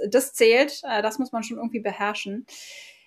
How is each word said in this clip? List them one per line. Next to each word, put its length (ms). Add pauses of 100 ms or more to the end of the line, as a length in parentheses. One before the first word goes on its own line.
das 240
zählt, 560
äh, 140
das 160
muss 140
man 100
schon 160
irgendwie 220
beherrschen. 680 (600)